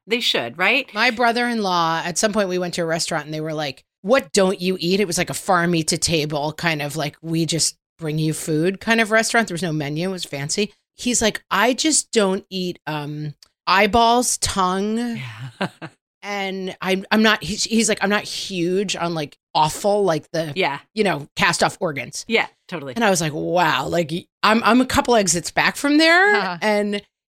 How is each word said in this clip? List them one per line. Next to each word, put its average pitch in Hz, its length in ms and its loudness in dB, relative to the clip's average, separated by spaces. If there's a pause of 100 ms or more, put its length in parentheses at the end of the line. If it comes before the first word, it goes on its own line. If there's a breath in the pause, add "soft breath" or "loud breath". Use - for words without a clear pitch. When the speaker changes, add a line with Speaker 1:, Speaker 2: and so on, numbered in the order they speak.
Speaker 1:
they 233 140 -2
should, 127 360 -2
right? 220 360 0
Speaker 2:
My 226 180 2
brother-in-law, 214 920 0
at 170 120 -6
some 220 160 2
point 202 160 0
we 180 80 -2
went 180 180 -4
to 180 60 -4
a 170 40 -2
restaurant 160 400 -4
and 151 80 -10
they 156 80 -6
were 156 120 -6
like, 151 300 -8 (180)
"What 269 300 2
don't 190 300 2
you 185 180 0
eat?" 180 200 0
It 208 80 0
was 170 100 -4
like 175 120 -2
a - 40 -8
farm 175 380 2
meet 160 180 0
to 175 80 0
table 151 560 -2
kind 160 280 -2
of 143 140 -6
like, 147 260 -6
"We 165 240 -2
just 156 320 -2 (200)
bring 156 220 -4
you 156 140 0
food" 165 460 -2
kind 226 220 2
of 214 100 -2
restaurant. 220 380 2
There 175 60 -6
was 156 80 -6
no 170 100 -2
menu. 151 360 -4
It - 40 -4
was 175 120 -10
fancy. 147 480 -4 (220 soft breath)
He's - 260 -2
like, 214 300 0
"I 214 220 4
just - 380 0
don't 196 380 2
eat, 180 380 -6
um, 151 460 -6 (340)
eyeballs, 226 720 4
tongue." 196 600 0 (200)
Speaker 1:
Yeah. 123 560 -8
<laughs> - 140 -16 (340)
Speaker 2:
And 190 600 -6
I'm, 190 300 -2
I'm 214 120 4
not, 220 180 2
he's, 196 220 -6
he's 220 240 2
like, 180 160 0
"I'm 196 60 2
not 208 160 0
huge 180 720 -4
on, 170 160 -4
like, 151 240 -8 (180)
offal, 202 480 2
like, 160 280 0
the, 160 220 -4
Speaker 1:
Yeah. 143 260 -2 (140)
Speaker 2:
you 214 120 2
know, 151 320 -2
cast 185 260 2
off 160 160 0
organs." 139 480 -6
Speaker 1:
Yeah, 226 200 0 (200)
totally. 139 260 -10
Speaker 2:
And 226 120 0
I 240 40 4
was 175 120 2
like, 156 120 -2
"Wow, 165 540 0
like, 165 240 0
y-, 165 140 -6 (180)
I'm, 160 220 4
I'm 247 160 6
a 254 40 0
couple 254 300 2
exits 175 340 2
back 165 280 2
from 285 200 2
there." 349 380 6
Speaker 3:
Huh. 185 260 -2
Speaker 2:
And 208 400 0 (260)